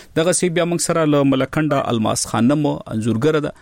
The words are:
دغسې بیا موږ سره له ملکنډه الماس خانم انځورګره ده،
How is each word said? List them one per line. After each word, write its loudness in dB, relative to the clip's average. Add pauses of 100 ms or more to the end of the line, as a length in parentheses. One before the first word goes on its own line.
(180)
دغسې 0
بیا 0
موږ 0
سره 0
له 4
ملکنډه 0
الماس -2
خانم 0
انځورګره -2
ده، -4